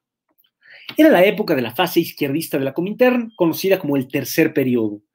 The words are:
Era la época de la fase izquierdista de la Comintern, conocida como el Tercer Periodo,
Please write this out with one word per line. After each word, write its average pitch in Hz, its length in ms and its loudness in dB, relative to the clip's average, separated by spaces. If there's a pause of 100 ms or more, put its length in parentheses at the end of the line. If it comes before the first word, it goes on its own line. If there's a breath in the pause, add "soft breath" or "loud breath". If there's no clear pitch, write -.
(960 loud breath)
Era 311 140 8
la 180 140 6
época 208 320 0
de 127 60 -2
la 113 120 -8
fase 175 260 0
izquierdista 151 580 -4
de 135 60 -2
la 135 100 -6
Comintern, 226 600 0
conocida 180 420 0
como 143 180 -2
el 131 100 -2
Tercer 147 460 -2
Periodo, 117 500 -2 (120)